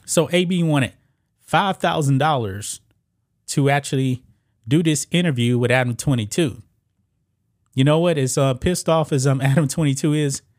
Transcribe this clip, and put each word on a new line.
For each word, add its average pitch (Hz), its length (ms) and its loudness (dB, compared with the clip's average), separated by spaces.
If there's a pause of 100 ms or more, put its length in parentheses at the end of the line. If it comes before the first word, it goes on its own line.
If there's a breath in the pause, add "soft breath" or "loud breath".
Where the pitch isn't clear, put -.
So - 260 -2
A 180 140 0
B 175 180 -2
wanted 147 300 0 (460)
five 185 380 -2
thousand 160 400 0
dollars 120 640 -4 (640)
to 139 220 0
actually 135 540 -2 (440)
do 147 140 2
this 156 300 0
interview 120 480 0
with 120 120 2
Adam 123 240 0
twenty-two. 127 640 -2 (1120)
You 135 100 2
know 151 160 4
what? 170 180 2
As, 131 200 -2
uh, 135 180 2
pissed 180 340 -2
off 160 220 2
as, 135 160 0
um, 131 140 2
<laughs> - 0 -
Adam 135 260 2
twenty-two 147 460 0
is, 147 280 -2 (180)